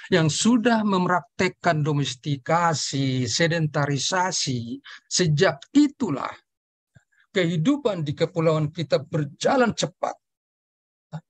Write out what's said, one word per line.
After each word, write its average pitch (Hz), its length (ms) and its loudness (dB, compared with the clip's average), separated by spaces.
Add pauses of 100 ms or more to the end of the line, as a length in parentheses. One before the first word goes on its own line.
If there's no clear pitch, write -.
yang 160 240 4
sudah 226 560 2
mempraktekkan 180 960 0
domestikasi, 139 1400 -2
sedentarisasi, 156 1500 -2 (240)
sejak 160 560 0 (160)
itulah 269 560 2 (1040)
kehidupan 180 720 0
di 143 80 -6
kepulauan 160 560 0
kita 160 320 -2
berjalan 170 720 0
cepat. - 400 -6 (1120)